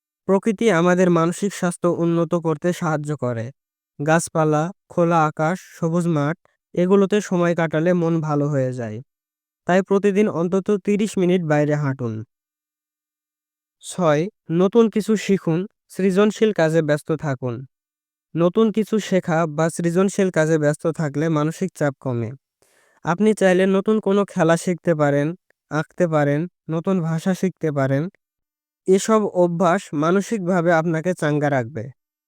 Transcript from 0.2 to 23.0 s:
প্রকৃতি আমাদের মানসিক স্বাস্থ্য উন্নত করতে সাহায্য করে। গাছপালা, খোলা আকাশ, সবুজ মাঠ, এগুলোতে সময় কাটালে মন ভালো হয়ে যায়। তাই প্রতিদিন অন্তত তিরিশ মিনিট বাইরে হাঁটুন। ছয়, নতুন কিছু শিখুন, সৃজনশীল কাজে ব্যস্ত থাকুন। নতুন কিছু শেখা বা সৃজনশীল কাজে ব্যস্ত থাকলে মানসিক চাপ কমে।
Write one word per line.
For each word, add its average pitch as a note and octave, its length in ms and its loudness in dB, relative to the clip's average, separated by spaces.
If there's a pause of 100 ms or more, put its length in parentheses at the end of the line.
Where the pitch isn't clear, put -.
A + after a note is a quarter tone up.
প্রকৃতি G3 420 2
আমাদের F3+ 400 4
মানসিক E3+ 440 0
স্বাস্থ্য F3 340 -2 (100)
উন্নত E3+ 360 0
করতে D#3+ 380 -2
সাহায্য D3+ 440 -4
করে। A#2+ 300 -6 (520)
গাছপালা, D#3 640 0 (260)
খোলা E3+ 380 0
আকাশ, D#3 320 -2 (140)
সবুজ E3 340 -2
মাঠ, D3+ 300 0 (380)
এগুলোতে F#3+ 460 2
সময় F3 340 0
কাটালে E3 380 0
মন E3+ 280 0
ভালো D3 280 -2
হয়ে C3 240 -2
যায়। A2+ 260 -10 (680)
তাই F3+ 160 2
প্রতিদিন G3 460 2
অন্তত F3+ 400 -2 (160)
তিরিশ G3+ 340 0
মিনিট F3+ 240 2
বাইরে D3 320 2
হাঁটুন। C3+ 400 -2 (1700)
ছয়, D#3 380 0 (280)
নতুন F#3+ 400 4
কিছু G#3+ 260 -2
শিখুন, F3+ 440 0 (280)
সৃজনশীল G3+ 640 0
কাজে D#3+ 300 2
ব্যস্ত D3 300 -2
থাকুন। C3+ 420 -6 (800)
নতুন F3+ 380 2
কিছু G#3+ 260 -2
শেখা F3+ 480 -2
বা D#3+ 240 -2
সৃজনশীল F#3 600 0
কাজে D#3+ 280 2
ব্যস্ত D3+ 280 0
থাকলে D3+ 420 -2
মানসিক D#3+ 460 -2
চাপ C#3+ 260 -2
কমে। A#2+ 300 -4 (760)